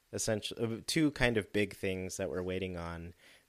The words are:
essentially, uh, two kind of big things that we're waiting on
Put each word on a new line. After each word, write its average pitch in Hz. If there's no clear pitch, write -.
essentially, 107
uh, 113
two 156
kind 120
of 98
big 104
things 92
that 95
we're 90
waiting 92
on 85